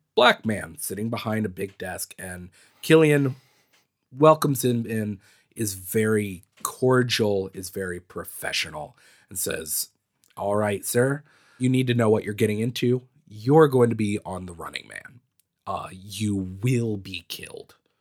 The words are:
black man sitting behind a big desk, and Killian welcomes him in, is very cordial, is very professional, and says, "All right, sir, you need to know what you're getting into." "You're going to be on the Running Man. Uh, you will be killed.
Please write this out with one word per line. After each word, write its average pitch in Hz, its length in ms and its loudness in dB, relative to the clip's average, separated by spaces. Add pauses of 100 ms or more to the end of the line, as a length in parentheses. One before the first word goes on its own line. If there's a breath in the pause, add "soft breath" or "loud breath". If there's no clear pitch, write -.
(140)
black - 300 4
man 85 340 -4
sitting 104 320 -6
behind 110 360 -4
a - 20 -4
big 95 300 -8
desk, 90 400 -10
and 90 320 -12 (320)
Killian 147 540 6 (800)
welcomes 151 480 4
him 120 220 0
in, 107 320 -4 (380)
is 101 180 -2
very 104 680 0 (200)
cordial, 113 920 0
is 92 160 -12
very 92 300 -8
professional, 151 960 -10 (320)
and 101 100 -12
says, - 500 -6 (480)
"All 101 200 -2
right, 104 280 0
sir, 135 380 0 (360)
you 127 100 0
need 127 180 2
to 120 80 0
know 117 160 4
what 107 140 2
you're 101 100 -6
getting 107 260 0
into." 123 420 0 (340)
"You're 143 320 6
going 123 220 6
to 117 60 -2
be 104 280 -2
on 92 220 -10
the 87 60 -14
Running 80 340 -12
Man. 52 340 -16 (460)
Uh, 85 240 -8
you 95 720 -6
will 117 340 0
be 95 320 -12
killed. - 460 -14 (260)